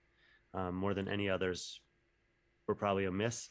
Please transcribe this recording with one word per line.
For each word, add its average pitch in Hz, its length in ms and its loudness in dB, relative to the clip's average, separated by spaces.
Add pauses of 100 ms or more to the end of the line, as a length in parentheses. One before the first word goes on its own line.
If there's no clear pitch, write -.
(540)
um, 92 220 -2
more 95 180 2
than 98 140 0
any 101 220 -2
others 92 520 -2 (840)
were 104 80 0
probably 98 300 2
a 92 60 0
miss, 110 400 0